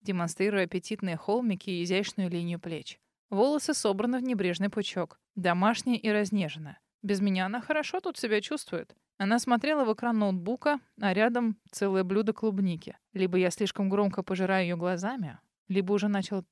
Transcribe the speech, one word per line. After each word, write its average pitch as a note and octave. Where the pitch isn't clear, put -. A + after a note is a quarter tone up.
демонстрируя F#3+
аппетитные F3+
холмики G#3
и F3
изящную F#3+
линию E3+
плеч. -
Волосы C#4
собраны A3+
в B3
небрежный F#3+
пучок, F#3+
домашняя G3
и A3
разнеженная. F3+
Без G3+
меня F#3
она A3+
хорошо D4+
тут F4+
себя G#3+
чувствует. -
Она G3+
смотрела B3+
в G#3+
экран A#3
ноутбука, G#3
а G3
рядом A3+
целое F#3+
блюдо G3+
клубники. F#3+
Либо F#3
я F3+
слишком G3
громко G3
пожираю F#3
её F3
глазами, F3+
либо F#3+
уже G#3
начал G3